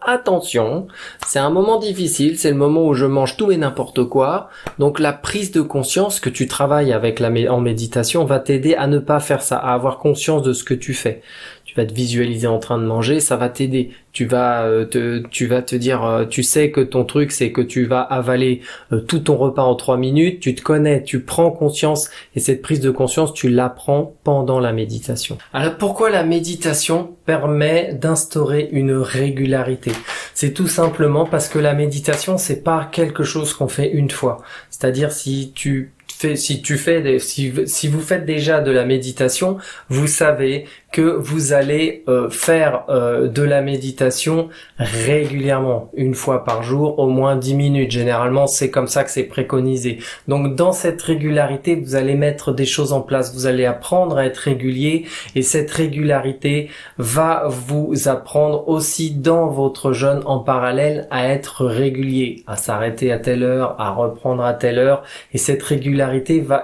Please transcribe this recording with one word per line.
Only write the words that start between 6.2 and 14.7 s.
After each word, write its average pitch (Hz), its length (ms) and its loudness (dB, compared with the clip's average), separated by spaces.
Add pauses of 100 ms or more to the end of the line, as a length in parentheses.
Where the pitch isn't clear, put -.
tu 127 200 -2
travailles 143 440 2
avec 113 280 0
la 117 100 2
mé-, 117 180 2
en 123 120 2
méditation 117 640 0
va 135 160 2
t'aider 139 340 2
à 139 140 0
ne 143 100 4
pas 143 220 2
faire 139 220 -2
ça, 123 160 -2
à 127 160 0
avoir 127 240 0
conscience 147 440 0
de 131 100 2
ce - 120 -4
que 135 100 -2
tu 127 180 -6
fais. - 300 -4 (420)
Tu - 160 -6
vas 113 60 2
te 107 80 -6
visualiser 120 520 0
en 113 120 2
train 117 200 -4
de 113 60 -2
manger, 113 360 0
ça 139 160 0
va 123 120 0
t'aider. 131 420 -2 (220)
Tu 120 140 -2
vas, 123 360 2
euh, 113 220 2